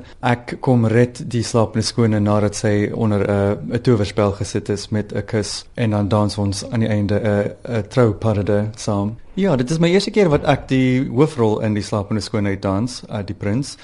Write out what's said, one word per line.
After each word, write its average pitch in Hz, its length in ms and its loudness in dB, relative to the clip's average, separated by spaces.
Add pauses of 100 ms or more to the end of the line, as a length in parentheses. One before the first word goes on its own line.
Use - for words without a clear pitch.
(240)
Ek 123 400 -2
kom 120 240 4
red 123 400 2
die 120 160 -2
slapende 110 400 0
skone 107 400 2
nadat 104 320 2
sy 104 400 0
onder 107 320 2
'n, 101 480 0
'n 117 80 -2
towerspel 104 560 2
gesit 104 300 -6
is 101 260 -4
met 104 160 -4
'n 104 160 -4
kus - 380 -4 (100)
en 113 160 0
dan 104 160 0
dans 104 300 2
ons 98 340 -2
aan 117 80 -2
die 113 100 0
einde 104 300 0
'n, 104 320 0 (160)
'n 110 220 -4
trouparade 107 880 2
saam. 104 400 -2 (160)
Ja, 190 220 0
dit 123 140 0
is 160 80 -2
my 170 160 2
eerste 196 160 2
keer 202 200 4
wat 147 140 2
ek 139 240 0
die 131 420 2
hoofrol 117 520 2
in 107 160 0
Die 101 60 -2
Slapende 104 380 -2
Skoonheid 101 400 -2
dans, 104 480 -2
uh, 107 160 -6
die 90 100 -8
prins. 107 480 -4